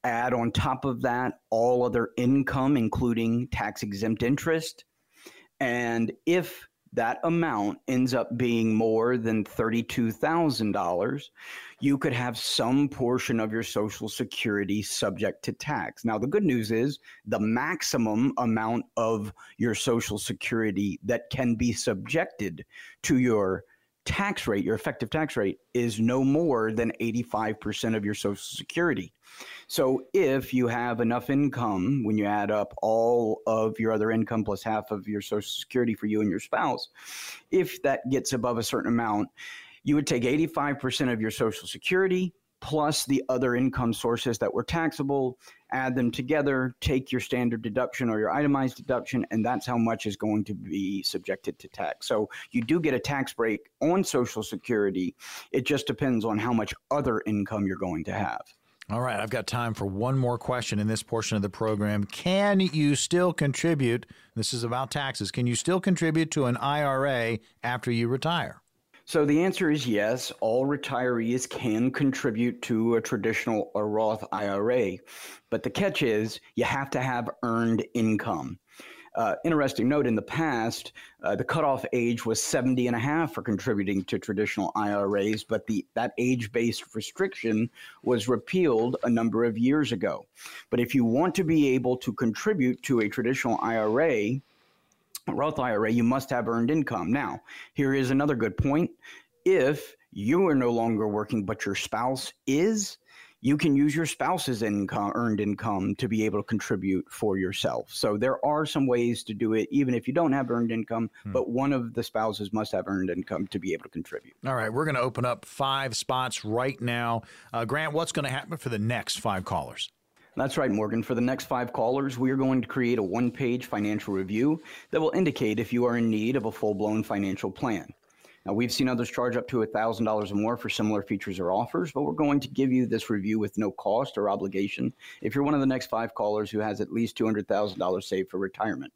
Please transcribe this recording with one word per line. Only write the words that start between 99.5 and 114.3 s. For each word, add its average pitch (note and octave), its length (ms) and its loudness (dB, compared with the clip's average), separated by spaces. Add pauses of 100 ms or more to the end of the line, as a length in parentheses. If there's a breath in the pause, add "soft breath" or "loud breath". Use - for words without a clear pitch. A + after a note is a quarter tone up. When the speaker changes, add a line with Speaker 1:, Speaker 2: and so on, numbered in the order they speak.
Speaker 1:
you D3+ 340 2
are D3+ 80 4
no B2 160 4
longer A2+ 340 2
working, G#2 380 0
but G#2+ 220 -4
your G2 100 0
spouse B2+ 560 -2 (140)
is, G3 520 0 (440 loud breath)
you C#3+ 160 4
can C#3+ 180 4
use C#3+ 180 4
your D#3+ 120 0
spouse's C3+ 580 -2
income, G2+ 520 0
earned A2 260 0
income, G2+ 540 0
to B2 120 -4
be G#2+ 160 0
able G#2 160 0
to - 80 -6
contribute G2 640 -2
for G2+ 280 -2
yourself. F2+ 540 -4
So G#2 240 -2
there B2 300 0
are D3+ 200 2
some C#3 220 0
ways A#2+ 360 2
to A2+ 100 -8
do A2 200 0
it, A2 160 2
even C#3 240 2
if A#2 140 -2
you C3 60 -2
don't D#3+ 180 2
have C3+ 180 0
earned A#2+ 220 0
income, A2+ 380 -2 (140 loud breath)
Speaker 2:
Hmm. G2+ 100 -8
Speaker 1:
but - 160 0
one C3+ 240 0
of A#2+ 200 -4
the A#2 100 -2
spouses G#2 500 -2
must G#2+ 180 -2
have F#2 160 -2
earned F#2+ 220 0
income F2+ 380 -4
to G2 120 -6
be E2+ 140 -4
able - 100 -6
to - 60 -18
contribute. - 460 -12 (100)